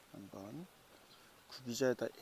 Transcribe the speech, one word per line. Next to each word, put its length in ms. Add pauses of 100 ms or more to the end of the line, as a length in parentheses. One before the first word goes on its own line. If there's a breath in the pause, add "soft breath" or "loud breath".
(120)
한번, 520 (840 loud breath)
구기자에 460 (280)